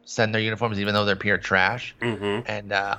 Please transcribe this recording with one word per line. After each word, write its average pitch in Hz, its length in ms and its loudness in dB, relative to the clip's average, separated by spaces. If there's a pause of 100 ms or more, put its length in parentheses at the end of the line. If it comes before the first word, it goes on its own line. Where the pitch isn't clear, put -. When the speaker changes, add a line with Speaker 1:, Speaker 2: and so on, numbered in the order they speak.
Speaker 1:
send 110 280 2
their 110 60 2
uniforms 110 400 -2
even 101 140 0
though 104 100 4
they're 101 140 2
pure 101 200 0
trash. 95 600 0
Speaker 2:
Mm-hmm. 107 500 -2
Speaker 1:
And, 104 220 -6
uh, 98 280 0